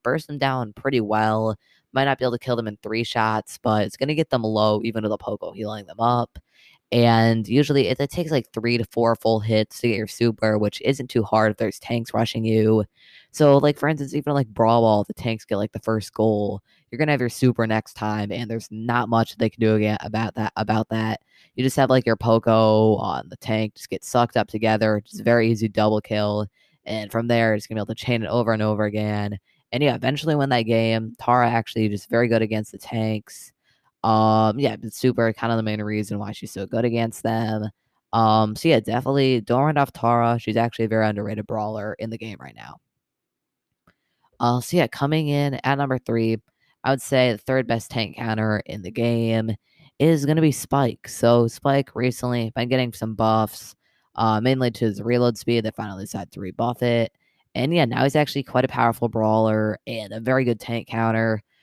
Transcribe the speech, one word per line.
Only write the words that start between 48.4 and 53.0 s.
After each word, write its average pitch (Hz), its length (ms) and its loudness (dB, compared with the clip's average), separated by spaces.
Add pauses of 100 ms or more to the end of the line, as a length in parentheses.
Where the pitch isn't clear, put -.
in 107 160 -12
the 90 80 -12
game 117 640 0 (460)
is 147 260 4
gonna 156 140 2
be 156 120 4
Spike. - 560 -2
So, 120 380 4
Spike 139 480 -2
recently 120 600 -2
been 120 140 -4
getting 123 240 0
some 110 220 -8